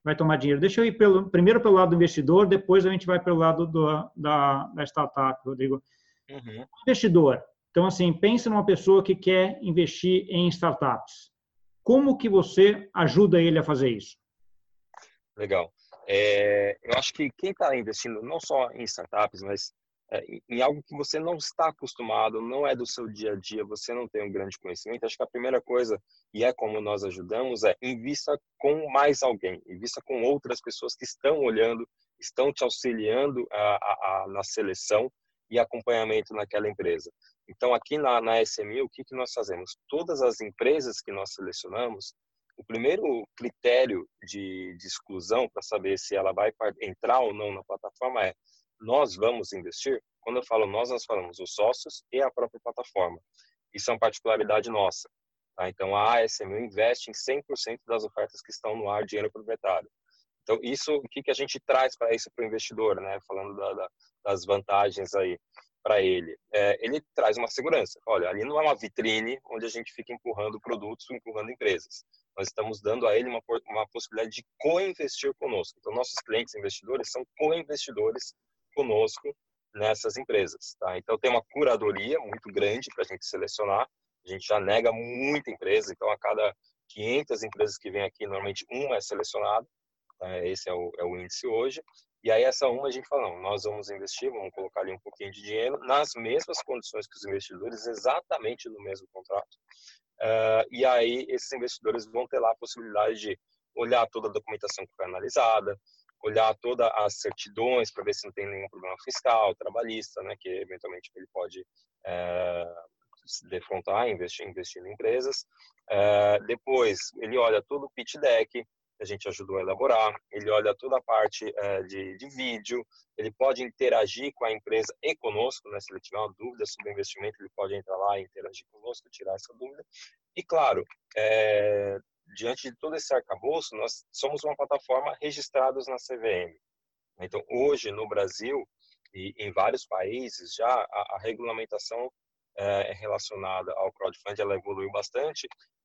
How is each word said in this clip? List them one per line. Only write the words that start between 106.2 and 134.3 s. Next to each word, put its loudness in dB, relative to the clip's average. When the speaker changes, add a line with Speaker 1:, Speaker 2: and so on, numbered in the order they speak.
Speaker 2:
olhar 2
todas 2
as 2
certidões 0
pra -10
ver 0
se -8
não -14
tem -8
nenhum -10
problema -12
fiscal, 2
trabalhista, -8
né, -10
que -12
eventualmente -12
ele -18
pode, -8
eh, -4
se -14
defrontar, -2
investir, -6
investir -14
em -14
empresas. -2
Eh, 4
depois, 2
ele -2
olha 4
todo -6
o -14
pitch -12
deck 4
que -8
a -8
gente -10
ajudou -8
a 0
elaborar, 2
ele -6
olha 4
toda -2
a -2
parte, 0
eh, -2
de, -10
de -16
vídeo, -8
ele -6
pode 0
interagir 0
com -6
a -2
empresa -2
e -2
conosco, -4
né? -8
Se -20
ele -14
tiver -10
uma -4
dúvida -8
sobre -12
o -10
investimento, -8
ele -16
pode -4
entrar -8
lá 0
e -10
interagir -16
conosco, -16
tirar -8
essa -14
dúvida. -14
E, -10
claro, 2
eh, 2
diante -6
de -20
todo -8
esse -2
arcabouço, -2
nós -8
somos -6